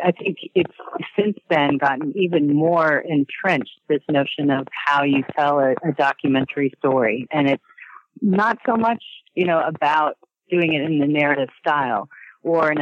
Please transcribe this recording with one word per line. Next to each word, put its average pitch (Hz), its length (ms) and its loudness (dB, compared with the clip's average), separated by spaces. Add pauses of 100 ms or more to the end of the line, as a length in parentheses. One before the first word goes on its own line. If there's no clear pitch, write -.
I 180 80 2
think 190 240 -4 (200)
it's 175 180 0 (440)
since 208 200 0 (120)
then 143 280 2
gotten 139 400 -2
even 170 360 2
more 156 440 2
entrenched, 151 920 -2
this 147 220 0
notion 143 400 0
of 135 180 -2 (180)
how 143 180 2
you 139 200 2 (140)
tell 147 220 2
a, 135 120 2 (160)
a 151 100 0
documentary 139 840 0
story. 131 520 0
And 143 180 2
it's - 140 -2 (580)
not 208 440 2
so 240 100 0
much, 226 260 0 (340)
you 180 100 0
know, 165 200 2
about 151 520 0 (380)
doing 170 180 2
it 147 160 0
in 156 100 2
the 143 80 2
narrative 147 420 0 (100)
style 139 480 -2 (360)
or 160 260 2
an 151 120 -2